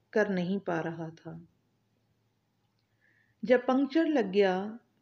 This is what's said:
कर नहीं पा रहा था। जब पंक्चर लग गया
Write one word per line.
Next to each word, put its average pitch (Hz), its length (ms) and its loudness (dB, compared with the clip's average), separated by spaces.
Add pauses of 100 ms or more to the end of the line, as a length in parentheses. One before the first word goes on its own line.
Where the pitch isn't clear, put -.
(120)
कर 214 160 2
नहीं 185 300 -2
पा 170 220 -4
रहा 165 300 -8
था। 165 380 -18 (2000)
जब 247 220 2
पंक्चर 277 400 2
लग 254 240 0
गया 196 480 0 (240)